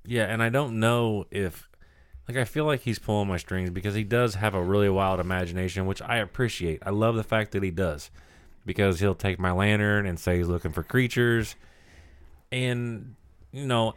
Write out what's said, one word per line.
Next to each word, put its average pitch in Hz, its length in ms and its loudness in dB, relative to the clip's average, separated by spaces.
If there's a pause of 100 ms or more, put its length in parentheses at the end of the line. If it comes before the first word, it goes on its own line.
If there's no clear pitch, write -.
Yeah, 113 200 0
and 110 180 0
I 117 60 4
don't 120 320 0
know 113 500 2
if, 92 400 -4 (580)
like, 120 80 -4
I 127 80 0
feel 151 200 -4
like 147 180 0
he's 113 160 -2
pulling 104 300 0
my 92 100 0
strings 92 320 -4
because 98 240 -4
he 107 100 -2
does 117 320 0
have 101 180 0
a 90 80 2
really 101 280 4
wild 95 300 2
imagination, 92 680 -2
which 98 160 -4
I 117 160 -2
appreciate. 98 680 -2
I 95 60 -4
love 110 260 2
the 107 80 -2
fact 107 280 0
that 98 100 -2
he 95 80 0
does, 82 400 -4 (560)
because 95 340 2
he'll 101 140 4
take 95 240 -2
my 90 140 0
lantern 104 540 2
and 87 120 -4
say 90 200 2
he's 85 100 2
looking 85 240 -2
for 85 100 -4
creatures. 120 760 0 (920)
And, 123 640 -4 (380)
you 135 140 -8
know, 117 300 2